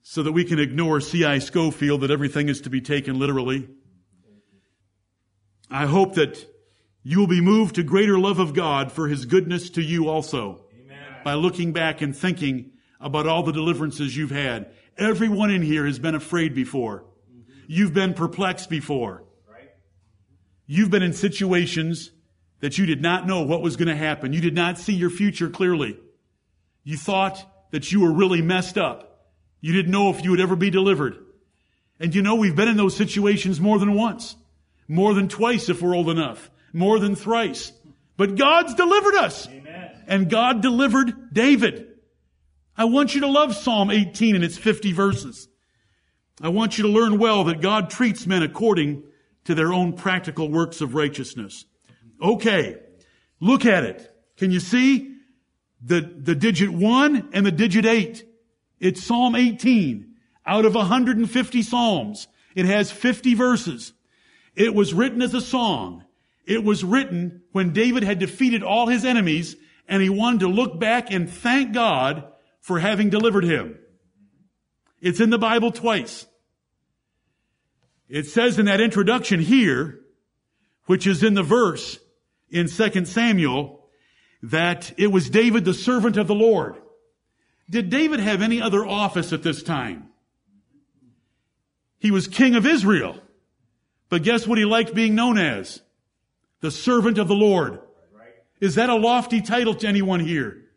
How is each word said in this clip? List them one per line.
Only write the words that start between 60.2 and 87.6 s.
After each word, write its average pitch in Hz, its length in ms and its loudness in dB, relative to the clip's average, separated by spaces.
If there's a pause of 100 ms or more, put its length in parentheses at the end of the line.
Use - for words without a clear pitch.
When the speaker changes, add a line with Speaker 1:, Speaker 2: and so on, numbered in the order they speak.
Speaker 1:
out 214 200 2
of 220 100 4
a 214 100 2
hundred 240 320 2
and 226 120 0
fifty 247 320 0
Psalms. 214 640 -2 (280)
It 185 100 0
has 202 240 2
fifty 233 460 0
verses. 208 560 0 (640)
It 214 180 2
was 185 200 0
written 233 280 0
as 247 120 -2
a 247 80 -2
song. 117 640 -4 (420)
It 214 160 -2
was 202 220 0
written 180 640 -2
when 180 220 0
David 233 300 0
had 196 140 -2
defeated 226 460 -2
all 226 240 0
his 233 180 0
enemies 175 520 0 (300)
and 196 140 0
he 190 80 2
wanted 220 300 0
to 185 80 0
look 185 320 -2
back 233 320 0
and 175 180 -2
thank 240 440 -2
God 151 500 0 (360)
for 175 180 -4
having 202 320 0
delivered 208 340 2
him. 117 320 -2 (1300)
It's 180 180 -2
in 226 120 4
the 233 80 2
Bible 226 320 2
twice. 208 560 -4 (1800)
It 143 200 -8
says 233 320 2
in 208 80 4
that 196 120 4
introduction 202 600 2
here, 160 640 2 (840)
which 190 220 2
is 180 160 2
in 220 100 4
the 196 80 2
verse 175 560 0 (540)
in 170 160 -2
Second 190 400 -2
Samuel, 165 800 -2 (540)
that 165 540 -2
it 202 100 2
was 180 240 0
David, 226 340 2
the 185 80 0
servant 240 440 0
of 208 100 0
the 208 80 0
Lord. 202 400 2 (920)